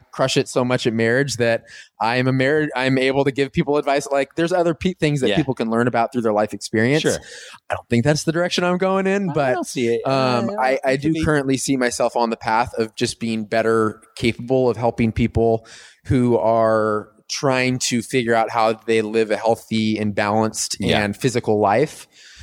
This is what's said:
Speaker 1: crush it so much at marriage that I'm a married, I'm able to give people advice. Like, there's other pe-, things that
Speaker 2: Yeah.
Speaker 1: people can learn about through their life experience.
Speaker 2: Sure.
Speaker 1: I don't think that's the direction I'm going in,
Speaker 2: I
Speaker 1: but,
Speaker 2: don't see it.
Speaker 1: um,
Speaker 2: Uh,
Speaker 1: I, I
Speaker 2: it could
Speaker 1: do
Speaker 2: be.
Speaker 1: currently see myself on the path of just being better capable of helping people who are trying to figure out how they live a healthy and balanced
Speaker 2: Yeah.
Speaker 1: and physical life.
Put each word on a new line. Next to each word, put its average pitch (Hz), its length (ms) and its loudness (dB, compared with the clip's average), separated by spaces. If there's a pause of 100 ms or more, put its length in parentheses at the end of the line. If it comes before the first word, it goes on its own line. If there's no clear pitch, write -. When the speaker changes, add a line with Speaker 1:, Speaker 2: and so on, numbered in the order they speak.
(120)
Speaker 1:
crush 131 260 0
it 131 100 0
so 131 160 0
much 123 220 0
at 117 80 0
marriage 117 440 0
that 117 260 0 (360)
I'm 123 280 0
a 131 40 0
married, 147 440 0
I'm 131 240 0
able 135 240 2
to 139 80 0
give 135 200 -2
people 143 260 0
advice. 143 340 0
Like, 139 240 -2
there's 165 180 -2
other 170 220 2
pe-, 185 180 -4
things 147 280 -2
that 120 80 0
Speaker 2:
Yeah. 98 80 2
Speaker 1:
people - 180 0
can 113 160 -4
learn 120 160 0
about 117 260 -2
through 123 80 -2
their 110 120 0
life 107 200 0
experience. 117 480 0
Speaker 2:
Sure. 120 160 0 (540)
Speaker 1:
I - 20 -2
don't - 160 -10
think 117 140 2
that's 147 220 0
the 165 60 -2
direction 175 320 -2
I'm 180 140 0
going 190 300 0
in, 190 240 -2
Speaker 2:
I - 20 -6
Speaker 1:
but, 139 220 0
Speaker 2:
don't 349 120 -6
see 123 200 -2
it. 117 180 0
Speaker 1:
um, 127 460 0
Speaker 2:
Uh, - 100 -6
Speaker 1:
I, 131 240 2
I 131 60 2
Speaker 2:
it 139 60 0
could 139 40 -4
Speaker 1:
do 156 120 0
Speaker 2:
be. 160 120 -2
Speaker 1:
currently 135 320 0
see 135 200 0
myself 120 380 0
on 117 140 2
the 113 80 -4
path 113 400 -2
of 110 160 -2
just - 260 -4
being 110 260 -4
better 113 580 0 (140)
capable 123 520 0
of 110 80 -2
helping 117 340 0
people 113 540 0 (400)
who 123 320 2
are 110 720 2 (200)
trying 127 480 0
to 120 240 -2
figure 117 320 0
out 113 160 2
how 113 240 2
they 113 300 0
live 110 260 0
a 101 80 0
healthy 110 600 0
and 104 160 -2
balanced 110 640 0
Speaker 2:
Yeah. 104 240 2
Speaker 1:
and 101 120 -4
physical 113 440 0
life. 107 480 0 (360)